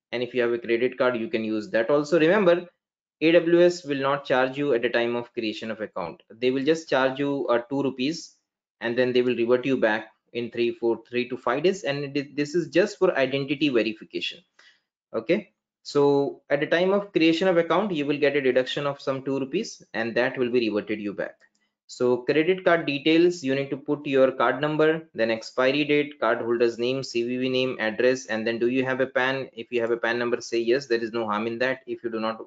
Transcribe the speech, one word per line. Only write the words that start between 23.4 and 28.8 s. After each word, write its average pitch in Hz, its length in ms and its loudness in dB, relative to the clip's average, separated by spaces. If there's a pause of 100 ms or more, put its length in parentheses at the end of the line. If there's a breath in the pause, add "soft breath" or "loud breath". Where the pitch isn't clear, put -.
you 131 100 0
need 139 160 -4
to 147 60 -6
put 143 280 -4
your 131 280 4
card 127 280 0
number, 156 540 0
then 113 160 0
expiry 131 540 0
date, 147 340 0
card 117 220 2
holder's 117 360 0
name, 127 280 -2
C 120 180 -4
V 123 160 -4
V 127 100 -2
name, 127 300 0
address, 117 480 0
and 110 180 -4
then 117 140 -2
do 117 100 0
you 131 160 0